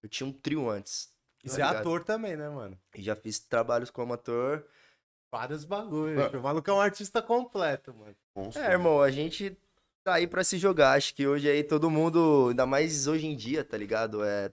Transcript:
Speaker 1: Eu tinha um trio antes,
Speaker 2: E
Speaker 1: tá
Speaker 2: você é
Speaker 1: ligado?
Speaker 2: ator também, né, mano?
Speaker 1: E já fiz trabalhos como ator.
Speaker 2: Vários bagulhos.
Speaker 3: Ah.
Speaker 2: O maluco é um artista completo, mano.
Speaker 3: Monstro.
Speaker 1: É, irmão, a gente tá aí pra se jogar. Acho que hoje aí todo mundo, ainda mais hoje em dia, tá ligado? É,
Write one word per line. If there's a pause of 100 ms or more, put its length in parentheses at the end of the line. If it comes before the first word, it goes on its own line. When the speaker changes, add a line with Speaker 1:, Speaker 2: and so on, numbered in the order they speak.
Speaker 1:
Eu
tinha
um
trio
antes, (340)
Speaker 2:
E
Speaker 1:
tá
Speaker 2:
você
é
Speaker 1:
ligado?
Speaker 2:
ator
também,
né,
mano? (180)
Speaker 1:
E
já
fiz
trabalhos
como
ator. (680)
Speaker 2:
Vários
bagulhos.
Speaker 3:
Ah.
Speaker 2:
O
maluco
é
um
artista
completo,
mano. (220)
Speaker 3:
Monstro.
Speaker 1:
É,
irmão,
a
gente (480)
tá
aí
pra
se
jogar.
Acho
que
hoje
aí
todo
mundo,
ainda
mais
hoje
em
dia,
tá
ligado?
É,